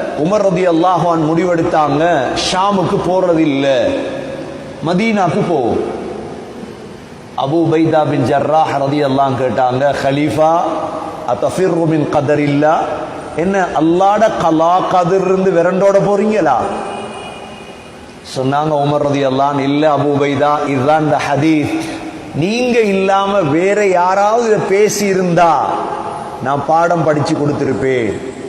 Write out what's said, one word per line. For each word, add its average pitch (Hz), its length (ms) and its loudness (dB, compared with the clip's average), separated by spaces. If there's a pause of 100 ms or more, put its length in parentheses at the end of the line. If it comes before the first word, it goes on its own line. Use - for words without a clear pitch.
(240)
உமர் 202 200 2
ரலியல்லாஹு 175 640 2
அன்ஹு 165 240 0
முடிவெடுத்தாங்க, 165 920 2 (320)
ஷாமுக்கு 190 460 0 (100)
போறது 180 300 2
இல்ல, 139 500 2 (1000)
மதீனாக்கு 190 600 0
போவோம். 131 320 0 (1600)
அபூ 156 300 0
உபைதா 156 440 2
பின் 139 140 0
ஜர்ராஹ் 143 560 0
ரலியல்லாஹு 139 600 0
கேட்டாங்க, 127 540 0 (100)
"கலீஃபா, 156 560 2 (680)
அதஃபிர்ரு 170 580 0
மின் 156 260 0
கதரில்லா, 147 640 2 (600)
என்ன 185 300 0 (140)
அல்லாஹ்ட 196 500 4 (120)
கலா 165 360 2
கதிர் 180 460 2
இருந்து 190 260 0
விரண்டோட 185 440 4
போறீங்களா?" 196 640 2 (1800)
சொன்னாங்க 143 360 0
உமர் 143 400 2
ரலியல்லாஹு 139 420 2
அன்ஹு, 139 40 -2
"இல்ல 143 380 2
அபூ 143 240 2
உபைதா, 143 480 0
இதுதான் 143 340 2
இந்த 147 140 2 (160)
ஹதீஸ். 147 460 2 (560)
நீங்க 233 460 0
இல்லாம 196 600 2
வேற 185 460 2
யாராவது 196 600 2
இதை 214 120 2 (100)
பேசி 202 380 2
இருந்தா 175 600 2 (760)
நான் 131 240 -2
பாடம் 165 380 2
படிச்சு 151 300 0
கொடுத்திருப்பேன்." 135 1000 -2 (120)